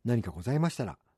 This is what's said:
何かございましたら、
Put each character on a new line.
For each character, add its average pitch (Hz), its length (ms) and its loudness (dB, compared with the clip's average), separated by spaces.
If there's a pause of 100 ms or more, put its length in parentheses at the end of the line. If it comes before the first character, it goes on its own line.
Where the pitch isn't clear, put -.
何 117 180 4
か - 80 -6
ご 87 120 -10
ざ 120 100 -2
い 151 60 4
ま 165 120 4
し - 60 -6
た 131 80 -2
ら、 87 140 -6 (200)